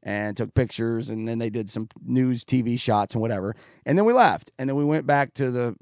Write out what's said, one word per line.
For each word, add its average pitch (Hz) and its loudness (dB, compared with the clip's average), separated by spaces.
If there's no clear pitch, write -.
and 104 -4
took 113 -6
pictures, 117 -2
and 110 -6
then 117 -4
they 113 -4
did 107 -6
some 110 -8
news 127 0
T 127 0
V 120 0
shots 104 0
and 113 -2
whatever. 104 -4
And 143 2
then 202 6
we 240 6
left, 202 4
and 131 -4
then 135 -2
we 147 0
went 147 0
back 143 2
to 131 -2
the, 123 -2